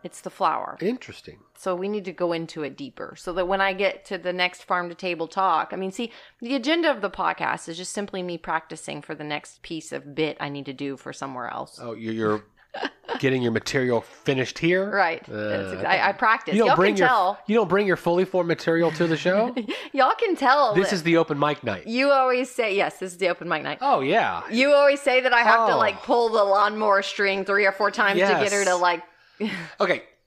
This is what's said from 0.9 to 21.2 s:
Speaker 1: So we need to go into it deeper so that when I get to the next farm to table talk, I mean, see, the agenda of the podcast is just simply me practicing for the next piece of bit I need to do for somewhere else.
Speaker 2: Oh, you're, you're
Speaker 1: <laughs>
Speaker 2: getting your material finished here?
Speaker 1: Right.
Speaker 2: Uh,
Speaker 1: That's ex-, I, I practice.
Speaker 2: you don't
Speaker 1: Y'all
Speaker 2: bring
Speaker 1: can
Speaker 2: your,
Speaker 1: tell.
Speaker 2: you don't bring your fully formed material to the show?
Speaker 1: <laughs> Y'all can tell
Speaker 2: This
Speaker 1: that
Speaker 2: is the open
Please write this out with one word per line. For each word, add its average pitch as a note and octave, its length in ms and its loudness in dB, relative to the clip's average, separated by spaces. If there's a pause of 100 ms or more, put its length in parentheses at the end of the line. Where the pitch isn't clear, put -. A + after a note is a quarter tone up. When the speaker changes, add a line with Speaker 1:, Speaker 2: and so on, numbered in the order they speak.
Speaker 1:
So F#3 180 -4
we F#3 140 -6
need G#3 160 -6
to F#3 80 -10
go E3+ 220 -2
into E3 280 -8
it C#3 140 -8
deeper - 400 -14
so - 160 -10
that F3+ 160 -2
when G3 140 0
I G3 100 0
get F#3+ 340 -2
to F#3+ 120 -8
the F3 160 -4
next F3+ 300 -2
farm F3 260 -4
to E3+ 40 -12
table E3+ 320 -4
talk, E3+ 460 0
I - 40 -8
mean, F#3 160 -6
see, A#3 200 -8 (300)
the A#3+ 140 -4
agenda D#4 340 0
of A#3 100 -2
the F#3+ 80 -4
podcast E3+ 640 -4
is E3 80 -10
just F3+ 140 -12
simply G3 300 -6
me F3 140 -6
practicing D#3+ 640 -8
for D#3 140 -12
the D3+ 100 -12
next D3+ 380 -10
piece D#3+ 300 -12
of C#3 220 -12
bit D3+ 260 -4
I C#3+ 100 -6
need C#3 160 -10
to C#3 80 -12
do C#3 240 -8
for - 160 -14
somewhere B2+ 340 -10
else. B2 320 -12
Speaker 2:
Oh, A#2+ 140 -10
you're, A2+ 180 -8
you're G#2+ 320 0 (300)
Speaker 1:
<laughs> - 440 -8
Speaker 2:
getting C3 220 2
your A#2+ 120 2
material A#2+ 500 0
finished - 560 -4
here? F#3 320 2
Speaker 1:
Right. F3+ 360 0
Speaker 2:
Uh, - 60 -14
Speaker 1:
That's G#2 400 -4
ex-, F#2 140 -6
I, F#3 240 2
I - 20 -6
practice. A3+ 400 0
Speaker 2:
you G3+ 60 2
don't A3+ 100 4
Speaker 1:
Y'all B3+ 80 6
Speaker 2:
bring G3 200 4
Speaker 1:
can - 20 -2
Speaker 2:
your, B3+ 100 4
Speaker 1:
tell. G3+ 380 2
Speaker 2:
you G#3 80 0
don't A3 160 4
bring G3+ 160 2
your F3+ 100 2
fully F3 300 0
formed F3+ 220 0
material E3 440 2
to E3+ 140 0
the D#3+ 100 0
show? G3+ 380 0 (200)
Speaker 1:
<laughs> - 200 -12
Y'all C4+ 240 4
can G4 180 0
tell C4+ 380 4
Speaker 2:
This F#3+ 160 4
Speaker 1:
that G#3 60 0
Speaker 2:
is D#3+ 80 -4
the E3 120 4
open D#3+ 220 2